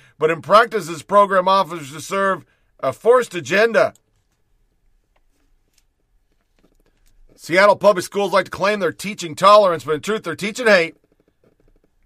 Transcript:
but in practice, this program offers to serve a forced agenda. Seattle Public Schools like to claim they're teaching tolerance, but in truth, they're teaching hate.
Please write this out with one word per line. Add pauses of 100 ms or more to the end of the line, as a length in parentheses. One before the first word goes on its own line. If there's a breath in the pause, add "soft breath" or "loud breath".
(160 soft breath)
but
in
practice,
this
program
offers
to
serve (340)
a
forced
agenda. (3500)
Seattle
Public
Schools
like
to
claim
they're
teaching
tolerance,
but
in
truth,
they're
teaching
hate. (1120)